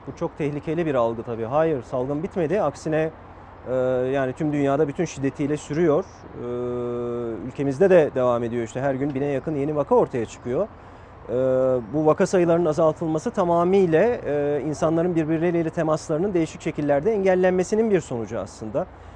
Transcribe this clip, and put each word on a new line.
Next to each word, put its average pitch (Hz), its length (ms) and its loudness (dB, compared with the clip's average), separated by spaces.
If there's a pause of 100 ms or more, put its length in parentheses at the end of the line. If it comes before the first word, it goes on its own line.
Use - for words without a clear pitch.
bu 135 100 -12
çok - 220 -6
tehlikeli 151 480 -2
bir 143 80 0
algı 117 280 0
tabii. 113 220 -6
Hayır, 147 380 0
salgın 139 400 -4
bitmedi. 190 400 -2
Aksine, 156 480 -2 (600)
e, 127 40 -2 (400)
yani 131 180 0
tüm 151 200 -2
dünyada 143 360 2
bütün 165 160 -4
şiddetiyle 139 520 -2
sürüyor. 156 480 0
E, - 420 -14 (1000)
ülkemizde 143 440 2
de 156 240 6
devam 123 300 2
ediyor. 117 200 -2
İşte 123 160 -6
her 135 140 0
gün 139 200 -2
bine 135 120 -2
yakın 143 280 -4
yeni 147 220 -2
vaka 147 180 0
ortaya 127 320 2
çıkıyor. 147 420 -4 (600)
E, - 40 -6 (600)
bu 151 140 0
vaka 156 200 6
sayılarının 170 400 4
azaltılması 160 640 0
tamamıyla, 175 720 4
e, 147 640 0
insanların 165 500 0
birbirleriyle 165 540 0
temaslarının 160 640 -2
değişik 165 260 -2
şekillerde 147 520 0
engellenmesinin 185 800 2
bir 185 100 4
sonucu 113 380 -6
aslında. 110 480 -6 (300)